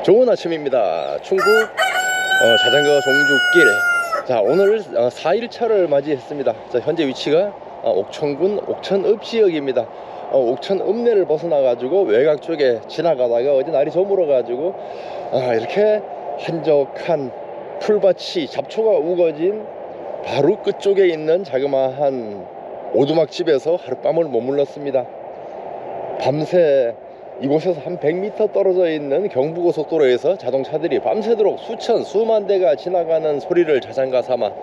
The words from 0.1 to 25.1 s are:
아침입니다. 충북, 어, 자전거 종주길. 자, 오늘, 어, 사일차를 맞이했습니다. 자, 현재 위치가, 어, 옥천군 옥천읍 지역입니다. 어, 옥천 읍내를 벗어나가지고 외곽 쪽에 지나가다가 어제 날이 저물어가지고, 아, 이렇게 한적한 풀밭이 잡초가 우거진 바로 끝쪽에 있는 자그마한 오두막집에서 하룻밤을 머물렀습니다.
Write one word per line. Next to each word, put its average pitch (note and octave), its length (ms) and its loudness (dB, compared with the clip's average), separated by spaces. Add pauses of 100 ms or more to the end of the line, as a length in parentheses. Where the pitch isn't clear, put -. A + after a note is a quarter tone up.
아침입니다. B2 920 0
충북, - 260 0
어, - 1080 2
자전거 C#3+ 440 2
종주길. C3 800 4 (460)
자, A#2 140 0
오늘, G3 420 2 (140)
어, A#2+ 140 2
사일차를 A3 760 -2
맞이했습니다. C#3 840 -2
자, - 80 0
현재 D3+ 260 0
위치가, E3 480 0 (300)
어, A#2 140 2
옥천군 D3+ 680 -2
옥천읍 F#3+ 560 0
지역입니다. D#3 600 0 (500)
어, C3+ 80 4
옥천 B2+ 420 0
읍내를 G#3+ 460 2
벗어나가지고 D3 760 2
외곽 C#3+ 380 4
쪽에 C3+ 460 0
지나가다가 C3 680 2
어제 C3+ 160 2
날이 D3 220 2
저물어가지고, E3 840 0 (580)
아, B2 200 0
이렇게 G3+ 480 2 (380)
한적한 D3+ 920 0 (480)
풀밭이 F#3+ 680 0
잡초가 G3+ 480 0
우거진 F3 680 0 (600)
바로 C#3+ 380 2
끝쪽에 G3 460 2
있는 D#3+ 340 0
자그마한 C3 1040 -2 (460)
오두막집에서 D#3 840 2
하룻밤을 D#3+ 500 -2
머물렀습니다. C3+ 800 -2 (1120)